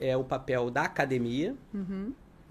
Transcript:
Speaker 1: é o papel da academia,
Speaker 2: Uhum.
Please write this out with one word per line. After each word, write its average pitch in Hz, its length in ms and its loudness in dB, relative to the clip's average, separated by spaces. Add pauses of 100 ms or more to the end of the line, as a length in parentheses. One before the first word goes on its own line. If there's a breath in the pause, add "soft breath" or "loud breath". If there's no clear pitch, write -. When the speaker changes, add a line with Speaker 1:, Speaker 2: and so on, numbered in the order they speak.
Speaker 1:
é 127 160 2
o 131 80 0
papel 127 460 0
da 131 140 2
academia, 135 680 0 (200)
Speaker 2:
Uhum. 196 380 -4 (380)